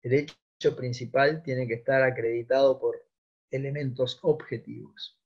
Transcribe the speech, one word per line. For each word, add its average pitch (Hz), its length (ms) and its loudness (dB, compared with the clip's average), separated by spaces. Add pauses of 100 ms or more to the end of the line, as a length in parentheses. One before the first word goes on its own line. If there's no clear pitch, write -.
El 123 100 0
hecho - 600 -2
principal 131 640 0
tiene 127 260 -4
que 113 80 -2
estar 135 280 2
acreditado 123 760 2
por - 280 -4 (420)
elementos 135 720 -4
objetivos. - 1040 -4